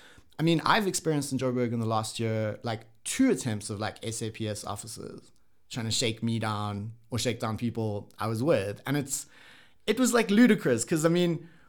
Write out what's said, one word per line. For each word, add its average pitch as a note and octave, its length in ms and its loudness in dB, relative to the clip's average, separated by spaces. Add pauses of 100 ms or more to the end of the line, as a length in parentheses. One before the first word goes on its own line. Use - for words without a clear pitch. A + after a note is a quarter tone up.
(380)
I D#3 40 -4
mean, E3 240 4
I've G3+ 200 4
experienced D3+ 460 -2
in C3 60 0
Joburg B2 340 0
in A#2 80 -2
the A2+ 60 -2
last A2 320 -2
year, A2 440 -2
like, A2+ 200 -6 (220)
two C4 260 2
attempts A2 400 -2
of, G2+ 80 -6
like, G#2 240 -4
S A2 200 -6
A A2 80 -4
P G#2+ 180 -6
S G#2 160 -6
officers - 560 -10 (480)
trying A2 180 -6
to G#2+ 60 -2
shake A2+ 300 0
me A#2 180 0
down G#2 500 -4 (200)
or A#2 80 -4
shake A#2+ 200 -2
down A2 180 -2
people A2 640 -4
I G#2 80 -2
was A2+ 160 -2
with. G#2 440 0
And C#3 100 0
it's, C#3+ 300 -6 (600)
it G#3+ 140 2
was, A#3+ 140 4
like, A3+ 160 4
ludicrous G3+ 540 6
'cause, D#3+ 200 2
I E3 60 6
mean, E3+ 360 2 (220)